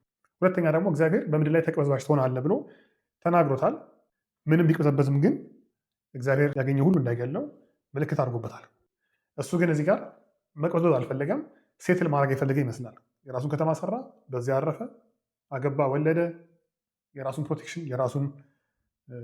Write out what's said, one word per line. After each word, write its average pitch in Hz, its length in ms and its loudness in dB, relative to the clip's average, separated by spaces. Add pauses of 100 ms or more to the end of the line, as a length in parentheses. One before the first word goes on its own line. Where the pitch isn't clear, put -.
(420)
ሁለተኛ 185 300 2
ደግሞ 170 180 2
እግዚአብሔር 160 380 2
በምድር 151 240 2
ላይ 165 120 4
ተቅበዝባዥ 143 380 0
ትሆናለህ 131 420 0
ብሎ 165 100 0 (720)
ተናግሮታል። 170 500 2 (720)
ምንም 160 200 6
ቢቅበዘበዝም 143 520 4
ግን 202 140 4 (840)
እግዚአብሔር 139 400 2
ያገኘው 139 300 2
ሁሉ 143 120 4
እንዳይገለው 123 460 -2 (500)
ምልክት 151 260 -2
አድርጎበታል። 117 440 -6 (760)
እሱ - 200 -8
ግን 170 120 2
እዚህ 151 160 0
ጋር 190 140 2 (560)
መቅበዝበዝ 165 400 2
አልፈለገም። 143 460 -2 (400)
ሴትል 180 280 2
ማድረግ 143 220 2
የፈለገ 135 280 0
ይመስላል። 117 360 -4 (300)
የራሱን 131 260 -6
ከተማ 160 220 0
ሰራ፣ 180 200 -6 (340)
በዚያ 131 280 -2
አረፈ፣ 151 240 -2 (720)
አገባ፣ 135 360 -2
ወለደ። 151 320 0 (960)
የራሱን 131 300 -6
ፕሮቴክሽን፣ 165 400 -8
የራሱን፣ 131 400 -2 (840)
እ፣ 123 140 -16